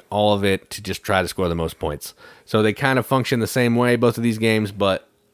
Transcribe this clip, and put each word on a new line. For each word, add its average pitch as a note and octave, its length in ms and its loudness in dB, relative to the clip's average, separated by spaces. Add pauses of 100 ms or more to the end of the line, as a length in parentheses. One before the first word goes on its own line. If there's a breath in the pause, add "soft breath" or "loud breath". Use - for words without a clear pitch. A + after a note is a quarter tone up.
all G#2 240 2
of G2+ 120 0
it G2 260 -2
to - 100 -12
just F#2+ 220 -10
try G2 180 0
to F2 80 -2
score F#2 200 -2
the E2+ 80 -2
most E2 240 -4
points. D2 340 -8 (300 loud breath)
So A2 180 0
they G#2+ 100 2
kind C3+ 260 0
of A#2 80 -2
function B2+ 340 0
the A2 80 0
same A#2+ 280 0
way, A#2+ 200 4
both A#2 200 2
of A#2 60 -4
these A2+ 160 0
games, A2 340 2
but G2 340 -2 (280)